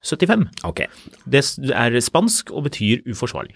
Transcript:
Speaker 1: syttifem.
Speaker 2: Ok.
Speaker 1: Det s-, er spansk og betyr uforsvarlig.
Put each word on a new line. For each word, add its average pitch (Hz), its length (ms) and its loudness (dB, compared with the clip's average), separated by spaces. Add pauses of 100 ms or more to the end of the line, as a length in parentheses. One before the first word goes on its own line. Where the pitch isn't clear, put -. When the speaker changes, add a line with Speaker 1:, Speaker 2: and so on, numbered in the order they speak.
Speaker 1:
syttifem. 185 460 2 (140)
Speaker 2:
Ok. 85 220 -4 (420)
Speaker 1:
Det 135 160 4
s-, - 160 -4
er 123 320 0 (100)
spansk 202 540 2
og 147 140 -4
betyr 107 380 0
uforsvarlig. 107 480 -8